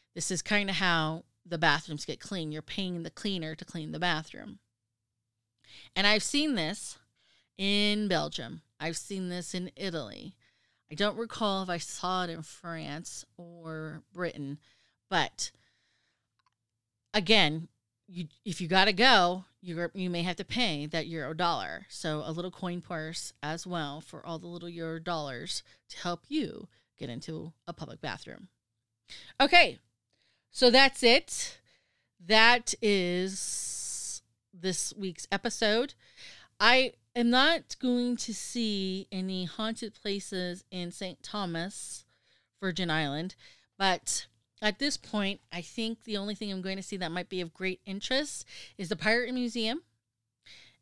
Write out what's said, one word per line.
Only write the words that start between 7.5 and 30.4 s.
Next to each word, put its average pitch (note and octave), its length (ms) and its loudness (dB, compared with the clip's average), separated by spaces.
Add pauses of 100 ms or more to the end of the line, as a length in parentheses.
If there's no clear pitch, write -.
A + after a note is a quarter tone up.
in G#3 520 2
Belgium. D#3 520 -2 (160)
I've D#3+ 200 -4
seen F#3+ 320 -6
this F3 240 -8
in F#3 240 -6
Italy. E3+ 580 -8 (560)
I D#3 40 -10
don't G3+ 220 0
recall G#3 460 -2
if F#3 60 -6
I F3 80 -2
saw F3+ 480 -2
it E3+ 40 -4
in E3 140 -10
France D#3+ 840 -12 (120)
or D#3+ 680 -12 (100)
Britain, D3+ 460 -6 (500)
but - 420 -2 (1600)
again, F3 560 4 (380)
you, F3 200 -10 (160)
if G3 160 -6
you F3 80 -4
gotta F#3+ 240 6
go, F#3 540 6 (160)
you're, E3+ 320 -6
you F#3 160 -2
may E3+ 140 -2
have F3 140 -2
to G3 80 -8
pay D#3+ 420 -2
that D#3+ 200 -4
euro D#3+ 260 -6
dollar. D3 540 -2
So D#3 380 -4
a D#3+ 80 -6
little F3+ 180 -6
coin F3 300 -6
purse D#3+ 500 -8 (100)
as D#3 240 -6
well D#3+ 360 -6
for - 240 -18
all E3 140 -6
the F3 80 -14
little F3 220 -12
euro E3 300 -8
dollars D3+ 640 -6 (260)
to - 100 -16
help F3 280 -6
you - 400 -4 (300)
get B2+ 120 -8
into D#3+ 440 -10 (120)
a F3 60 -10
public - 300 -14
bathroom. - 480 -10 (920)
Okay, C#4+ 400 8 (720)